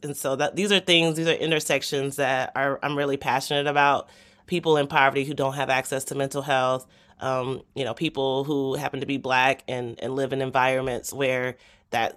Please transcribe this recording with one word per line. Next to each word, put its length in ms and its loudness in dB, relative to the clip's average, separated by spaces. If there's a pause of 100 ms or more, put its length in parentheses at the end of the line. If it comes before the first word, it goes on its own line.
And 140 -8
so 220 -4
that, 180 -2
these 160 0
are 80 4
things, 380 4
these 100 0
are 60 4
intersections 840 0
that 400 0
are, 260 0
I'm 160 -2
really 200 0
passionate 500 0
about. 420 4 (380)
People 300 2
in 100 2
poverty 380 4
who 80 -6
don't 200 -2
have 160 -4
access 360 0
to 100 -8
mental 260 -2
health, 460 0 (320)
um, 440 -4 (120)
you 80 -4
know, 100 -4
people 520 -2
who 300 -2
happen 260 -4
to 40 -6
be 120 -2
Black 500 2
and, 340 -6
and 140 -4
live 160 -2
in 100 -2
environments 680 0
where 460 -2 (320)
that, 280 -2